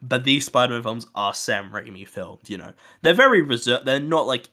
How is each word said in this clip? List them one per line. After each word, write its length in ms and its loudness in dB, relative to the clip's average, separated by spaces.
But 220 -2
these 240 2
Spider-Man 380 0
films 220 -8
are 180 -2
Sam 380 -4
Raimi 340 -12
films, 420 -14
you 80 -8
know. 160 -14
They're 120 6
very 280 6
reserved. 420 -2
They're 140 2
not 300 0
like 240 -4